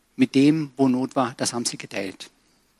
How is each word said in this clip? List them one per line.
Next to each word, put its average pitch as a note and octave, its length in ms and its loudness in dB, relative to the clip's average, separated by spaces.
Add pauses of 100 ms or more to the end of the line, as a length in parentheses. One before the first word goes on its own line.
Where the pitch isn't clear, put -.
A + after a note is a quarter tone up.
(140)
mit C3 200 0
dem, C#3+ 420 4
wo C3+ 120 4
Not B2+ 280 -2
war, B2+ 200 -2
das - 160 -4
haben A#2 120 -4
sie - 120 -8
geteilt. - 540 -10 (500)